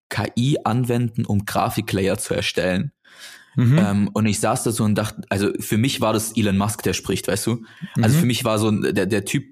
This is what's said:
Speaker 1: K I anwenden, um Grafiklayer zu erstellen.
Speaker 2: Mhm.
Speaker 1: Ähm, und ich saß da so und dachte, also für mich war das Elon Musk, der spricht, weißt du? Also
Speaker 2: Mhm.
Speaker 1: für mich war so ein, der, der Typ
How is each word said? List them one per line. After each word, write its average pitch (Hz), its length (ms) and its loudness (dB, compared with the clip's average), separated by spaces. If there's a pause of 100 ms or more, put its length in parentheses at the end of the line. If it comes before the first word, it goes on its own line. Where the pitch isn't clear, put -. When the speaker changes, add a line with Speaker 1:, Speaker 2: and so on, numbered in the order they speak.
Speaker 1:
K - 180 -2 (100)
I 135 280 2
anwenden, 120 600 0
um 101 200 0
Grafiklayer 95 760 0
zu - 160 -6
erstellen. 90 560 -2 (640)
Speaker 2:
Mhm. 123 240 4
Speaker 1:
Ähm, 101 340 2
und 107 140 2
ich 101 140 0
saß 113 240 0
da 120 80 0
so 107 100 -2
und 107 140 2
dachte, 107 320 -4
also 101 220 0 (100)
für 110 180 -2
mich 127 220 0
war 110 120 2
das 110 240 -2
Elon 104 200 2
Musk, 101 260 -2
der 92 120 0
spricht, - 340 -4
weißt - 180 -2
du? 117 160 -2 (380)
Also 117 160 4
Speaker 2:
Mhm. 165 40 4
Speaker 1:
für 120 60 4
mich 123 180 0
war 110 140 2
so 110 120 2
ein, 67 220 0
der, 95 140 0
der 101 180 0
Typ 139 280 -4